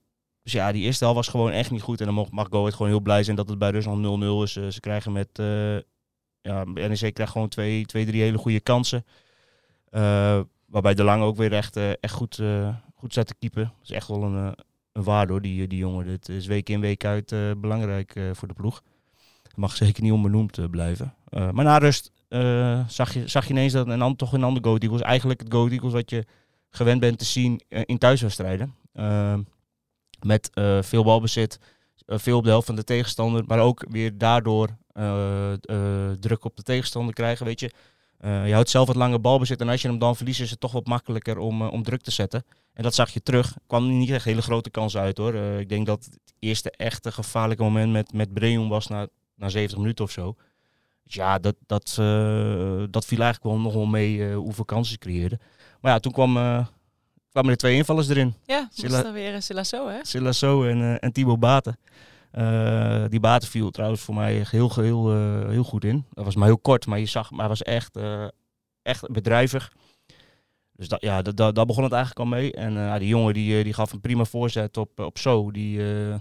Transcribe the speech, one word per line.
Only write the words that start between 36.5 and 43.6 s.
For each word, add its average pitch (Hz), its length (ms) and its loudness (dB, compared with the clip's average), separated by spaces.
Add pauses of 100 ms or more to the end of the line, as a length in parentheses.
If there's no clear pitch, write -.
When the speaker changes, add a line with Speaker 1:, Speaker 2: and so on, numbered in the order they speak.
Speaker 1:
de 101 60 -16
tegenstander 120 520 -2
krijgen, 117 320 -2
weet 113 140 -4
je. 123 100 -6 (480)
Eh, 101 280 -2
je 104 60 2
houdt 113 180 6
zelf 127 180 6
het 123 80 2
lange 123 220 2
balbezit 123 420 2
en 120 80 -2
als 127 140 0
je 127 60 -2
hem 120 100 -2
dan 120 180 2
verliest, 123 240 -6
is 117 100 -6
het 113 100 -12
toch 120 120 -6
wat 123 140 -4
makkelijker 113 520 -4
om, 110 240 -2
eh, 110 100 -4
om 117 100 -4
druk 127 180 -4
te - 100 -10
zetten. 110 340 -4 (280)
En - 100 -8
dat 117 120 0
zag 120 160 4
je - 120 -8
terug. 123 340 2 (100)